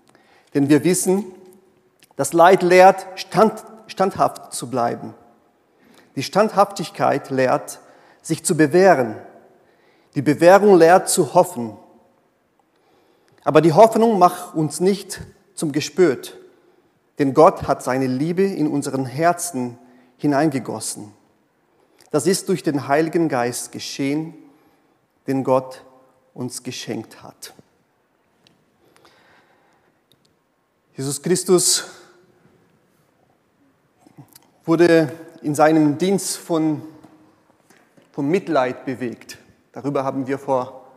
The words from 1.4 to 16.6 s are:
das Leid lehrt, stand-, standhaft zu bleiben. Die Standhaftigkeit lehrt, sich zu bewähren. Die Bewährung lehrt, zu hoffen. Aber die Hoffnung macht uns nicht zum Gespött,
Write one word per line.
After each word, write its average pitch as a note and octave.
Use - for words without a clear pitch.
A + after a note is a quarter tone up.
das C#3
Leid F3+
lehrt, F#3
stand-, -
standhaft -
zu B2
bleiben. A#2+
Die C3+
Standhaftigkeit E3+
lehrt, C3
sich -
zu F3
bewähren. D3
Die D3
Bewährung F3+
lehrt, F3
zu -
hoffen. A#2
Aber D#3
die D#3
Hoffnung A3
macht F3
uns D#3
nicht F#3+
zum D3+
Gespött, D3